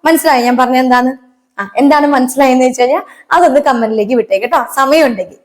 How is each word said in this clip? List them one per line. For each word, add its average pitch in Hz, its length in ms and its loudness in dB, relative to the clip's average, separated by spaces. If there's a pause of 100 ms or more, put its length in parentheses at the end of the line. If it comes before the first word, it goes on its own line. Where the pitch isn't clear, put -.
മനസ്സിലായോ 302 420 0
ഞാൻ 247 140 0
പറഞ്ഞ 254 240 0
എന്താന്ന്? 247 260 2 (460)
ആ, 202 40 -10 (200)
എന്താണ് 285 240 2 (100)
മനസ്സിലായെന്ന് 254 520 0
വെച്ച് 254 140 -2
കഴിഞ്ഞാൽ 302 220 0 (300)
അതൊന്ന് 302 340 2
കമന്റിലേക്ക് 226 520 -2
വിട്ടേക്ക് 226 340 -4
ട്ടോ, 285 60 0 (180)
സമയമുണ്ടെങ്കിൽ. 269 680 0